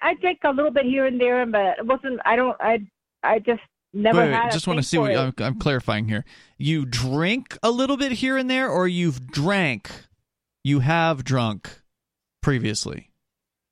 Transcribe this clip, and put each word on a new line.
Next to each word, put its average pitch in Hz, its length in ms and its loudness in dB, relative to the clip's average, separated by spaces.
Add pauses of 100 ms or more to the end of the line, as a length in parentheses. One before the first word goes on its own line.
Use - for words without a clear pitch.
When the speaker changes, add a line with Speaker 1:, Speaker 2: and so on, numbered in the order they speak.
Speaker 1:
I 330 140 0
drink 359 300 -2
a 294 60 4
little 285 200 2
bit 262 140 2
here 262 220 0
and 247 140 0
there, 247 260 2
but 202 320 0
it 233 80 -6
wasn't, 262 380 -2
I 226 120 4
don't, 247 240 0
I, 226 180 2 (440)
I 214 180 2
just 226 200 -2 (320)
never 208 280 4
Speaker 2:
Wait, 165 80 6
wait, 139 80 0
Speaker 1:
had - 120 0
a - 40 0
Speaker 2:
just - 140 -2
wanna 165 160 0
Speaker 1:
thing - 20 0
Speaker 2:
see 165 140 -2
what 143 80 2
Speaker 1:
for 123 60 0
Speaker 2:
you, 113 60 2
Speaker 1:
it. 131 220 -2
Speaker 2:
I'm, 107 40 -2 (100)
I'm 220 40 -12
clarifying 117 500 0
here. 107 160 -2 (340)
You 147 280 0
drink 139 760 -2
a 226 80 4
little 262 260 0
bit 262 160 -2
here 262 240 -2
and 254 120 -2
there, 262 200 0
or 180 180 0
you've 165 400 -2
drank, 151 640 0 (720)
you 139 180 2
have 160 440 2
drunk 117 460 -2 (680)
previously? 113 680 -4 (600)